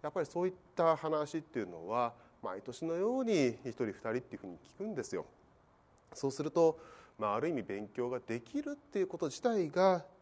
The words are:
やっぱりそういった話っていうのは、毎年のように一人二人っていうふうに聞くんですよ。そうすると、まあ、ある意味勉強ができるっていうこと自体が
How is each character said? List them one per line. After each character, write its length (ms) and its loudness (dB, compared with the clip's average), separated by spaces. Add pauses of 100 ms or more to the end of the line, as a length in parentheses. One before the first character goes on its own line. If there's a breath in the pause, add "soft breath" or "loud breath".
や 80 -4
っ 20 -20
ぱ 80 -2
り 60 2
そ 160 -2
う 40 2
い 40 2
っ 40 -12 (220)
た 200 6
話 420 0
っ 40 -4
て 160 -6
い 60 0
う 40 -8
の 200 -10
は、 260 0 (280 loud breath)
毎 200 -6
年 240 -8
の 80 -2
よ 240 0
う 60 0
に 420 4
一 60 -4
人 160 -2
二 40 -4
人 200 -6
っ 80 0
て 160 -14
い 20 -10
う 0 -
ふ 60 -12
う 20 -10
に 120 -10
聞 200 -20
く 60 -6
ん 100 -6
で 100 -4
す 100 -8
よ。 120 -4 (880)
そ 140 -4
う 20 0
す 120 -6
る 80 -4
と、 280 4 (400 loud breath)
ま 100 0
あ、 60 2
あ 60 2
る 100 0
意 20 0
味 100 -2
勉 260 -6
強 200 -2
が 100 -2
で 220 -4
き 220 -6
る 100 -6
っ 40 -8
て 220 -8
い 40 2
う 60 2
こ 100 -8
と 80 -2
自 160 -6
体 260 2
が 340 4 (200)